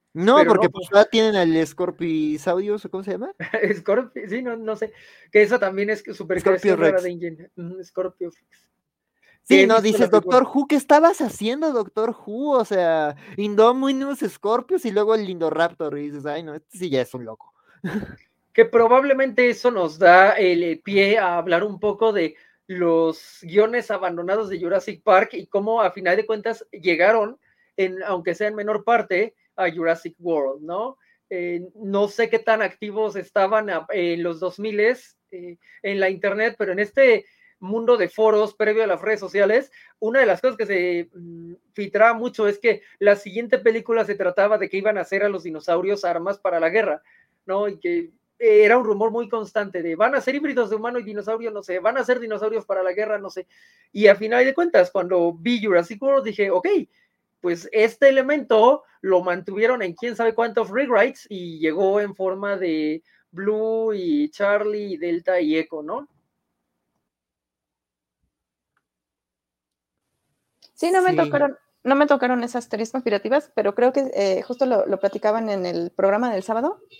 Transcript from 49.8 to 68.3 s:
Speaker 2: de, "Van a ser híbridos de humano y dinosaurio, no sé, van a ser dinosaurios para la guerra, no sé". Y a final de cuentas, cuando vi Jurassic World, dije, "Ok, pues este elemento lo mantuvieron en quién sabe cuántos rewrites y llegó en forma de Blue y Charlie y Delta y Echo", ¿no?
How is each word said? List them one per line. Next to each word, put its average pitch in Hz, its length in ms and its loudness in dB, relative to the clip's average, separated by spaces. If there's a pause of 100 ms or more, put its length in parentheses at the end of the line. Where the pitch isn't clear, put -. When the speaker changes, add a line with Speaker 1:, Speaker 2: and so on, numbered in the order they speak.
Speaker 2:
de, 165 140 -4
"Van 233 200 2
a 269 40 -2
ser 262 140 -4
híbridos 269 340 -2
de 214 80 -4
humano 240 220 -6
y 220 60 -8
dinosaurio, 214 480 -8
no 202 100 -10
sé, 180 160 -8
van 220 180 -2
a 247 80 -2
ser 247 140 0
dinosaurios 220 480 -6
para 190 160 -2
la 185 100 -2
guerra, 208 260 -4
no 196 120 -12
sé". 185 160 -12 (460)
Y 208 160 6
a 202 80 8
final 226 280 2
de 269 100 2
cuentas, 302 360 4
cuando 175 420 0
vi 196 320 -4
Jurassic 196 380 0
World, 269 220 2
dije, 208 260 -2
"Ok, 180 160 0 (760)
pues 170 320 -6
este 220 360 4
elemento 262 760 4 (200)
lo 185 200 2
mantuvieron 196 600 -2
en 175 120 -6
quién 233 220 -8
sabe 226 180 0
cuántos 226 360 -2
rewrites 240 600 0
y 175 300 -12
llegó 196 400 0
en 202 160 -6
forma 196 400 -6
de 160 460 -4 (280)
Blue 220 640 -4
y 151 360 -2
Charlie 208 640 -2
y - 20 -6
Delta 175 440 -2
y 156 160 0
Echo", 160 260 -6
¿no? 220 260 -10 (4000)